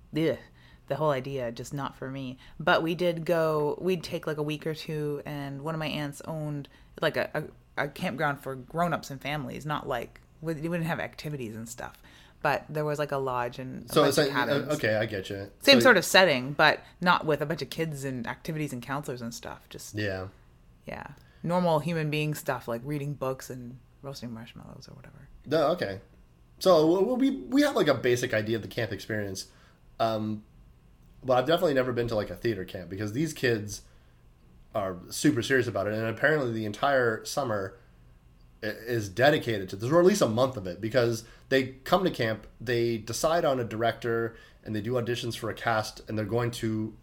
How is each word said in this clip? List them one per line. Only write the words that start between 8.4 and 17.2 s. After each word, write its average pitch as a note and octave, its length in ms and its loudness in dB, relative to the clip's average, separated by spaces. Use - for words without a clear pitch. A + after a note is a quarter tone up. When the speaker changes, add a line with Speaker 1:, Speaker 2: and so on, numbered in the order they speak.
Speaker 1:
grown-ups D#3 560 -2
and C3+ 100 -8
families, C3+ 440 -6
not, D3+ 200 -4
like, - 360 -6
we, D#3+ 140 -4
we C#3+ 60 -8
didn't E3+ 240 -2
have D#3+ 140 -2
activities B2 560 -6
and A2+ 140 -8
stuff. - 320 -12
But C#3+ 260 2
there D3+ 180 -4
was, D3 120 0
like, D3 140 -2
a C#3+ 60 0
lodge B2 420 -2
and C3 280 -10
a - 60 -10
Speaker 2:
So D#3 80 6
Speaker 1:
bunch C#3+ 80 4
Speaker 2:
it's - 80 2
Speaker 1:
of D#3 100 6
Speaker 2:
like, C#3 80 -2
uh, B2 120 2
Speaker 1:
cabins. C#3+ 280 0
Speaker 2:
okay, A2 200 2
I G#2+ 100 2
get G2 240 -6
you. G2 300 -8
Speaker 1:
Same C4+ 200 8
Speaker 2:
So - 40 6
Speaker 1:
sort A#3+ 140 10
of D#3+ 80 2
setting, D3 480 4
but D3+ 260 6
not F3 280 2